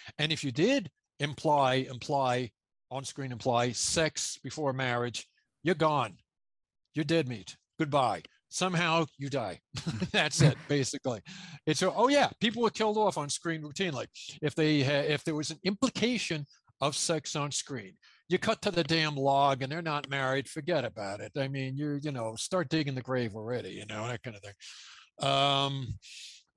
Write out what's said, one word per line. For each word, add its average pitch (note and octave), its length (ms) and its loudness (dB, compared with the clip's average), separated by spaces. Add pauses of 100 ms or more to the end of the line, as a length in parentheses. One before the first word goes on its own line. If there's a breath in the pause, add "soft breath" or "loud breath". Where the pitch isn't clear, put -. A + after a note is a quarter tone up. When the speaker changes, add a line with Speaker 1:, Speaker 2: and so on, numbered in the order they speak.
(180 loud breath)
Speaker 1:
And D3+ 140 0
if D#3 120 -2
you C#3+ 80 -2
did F#3 380 2 (300)
imply, C#3+ 720 2
imply, B2+ 600 0 (400)
on-screen C3 400 -8
imply A#2+ 400 2
sex - 720 0
before C#3 320 -2
marriage, A#2+ 540 -2 (360)
you're - 120 4
gone. D3 400 2 (800)
You're D3+ 120 -2
dead D#3 220 2
meat. A2 280 -10 (220)
Goodbye. C3 460 2 (260)
Somehow E3 560 2 (120)
you C#3 120 -8
die. A2+ 300 -4 (260)
<laughs> C#3 260 -4
That's D3+ 300 2
it, C#3+ 200 8
Speaker 2:
<laughs> - 60 -14
Speaker 1:
basically. C3+ 540 -2 (440 loud breath)
It's D#3 160 2
a, F#3 120 4
oh G#3+ 140 4
yeah, C#4 220 6 (120)
people A#3 220 2
were A3 60 4
killed G#3+ 280 0
off G#3 200 2
on D3 120 -4
screen D#3+ 320 -4
routinely D3 460 -4 (340)
if D3 140 0
they D#3 260 4
ha-, C#3+ 260 2
if D3 160 0
there D#3+ 120 -2
was D3+ 160 -4
an D#3 120 -12
implication G3+ 840 0 (360 soft breath)
of C#3+ 140 0
sex - 400 -2
on D3 160 -2
screen. A2 420 -8 (340 soft breath)
You F3 100 2
cut G#3+ 260 0
to G#3 80 2
the E3+ 120 2
damn D#3 320 2
log C#3 460 4
and C3+ 100 -4
they're E3 100 -4
not D3 280 -4
married. C3+ 400 0
Forget D#3 340 0
about G2+ 360 -6
it. G#2+ 180 -10
I C3+ 100 0
mean, C3+ 300 -4
you're, D3 200 -2
you D3 140 -4
know, A#2 240 -4
start E3 340 -2
digging D3 260 0
the C3 60 -4
grave B2 340 -2
already, A2 360 -6
you G2 140 -12
know, G#2+ 220 -6
that A#2+ 160 -6
kind A#2 120 -10
of F#2+ 60 -20
thing. - 880 -8
Um, C#3 680 0 (600 loud breath)